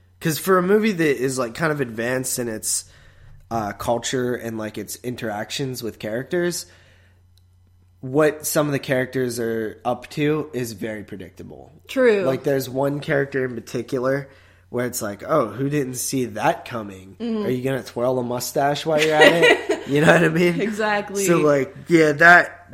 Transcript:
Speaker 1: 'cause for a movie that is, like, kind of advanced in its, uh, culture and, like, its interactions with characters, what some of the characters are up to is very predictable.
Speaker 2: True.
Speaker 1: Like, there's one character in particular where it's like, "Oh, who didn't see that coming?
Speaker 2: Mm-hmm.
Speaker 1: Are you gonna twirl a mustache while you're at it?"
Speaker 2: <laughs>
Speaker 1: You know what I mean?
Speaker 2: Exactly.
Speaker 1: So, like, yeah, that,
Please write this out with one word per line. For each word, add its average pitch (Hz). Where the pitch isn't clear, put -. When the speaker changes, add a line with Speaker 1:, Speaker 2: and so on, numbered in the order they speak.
Speaker 1:
'cause 160
for 190
a 180
movie 214
that 151
is, 131
like, 117
kind 160
of 143
advanced 120
in 120
its, -
uh, 107
culture 123
and, 113
like, 107
its 98
interactions 120
with 107
characters, 151
what 147
some 151
of 147
the 135
characters 127
are 113
up 120
to 151
is 120
very 107
predictable. 92
Speaker 2:
True. 226
Speaker 1:
Like, 135
there's 135
one 139
character 139
in 127
particular 131
where 123
it's -
like, 101
"Oh, 135
who 127
didn't 139
see 127
that 113
coming? 98
Speaker 2:
Mm-hmm. 220
Speaker 1:
Are 120
you 127
gonna 131
twirl 127
a 123
mustache 139
while 156
you're 156
at 165
it?" 381
Speaker 2:
<laughs> 320
Speaker 1:
You 143
know 165
what 170
I 160
mean? 170
Speaker 2:
Exactly. 208
Speaker 1:
So, 175
like, 143
yeah, 160
that, 170